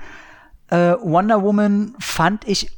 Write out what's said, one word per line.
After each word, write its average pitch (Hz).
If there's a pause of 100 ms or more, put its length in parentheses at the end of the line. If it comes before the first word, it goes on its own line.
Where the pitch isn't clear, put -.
(680)
Äh, 175
Wonder 196
Woman 208
fand -
ich -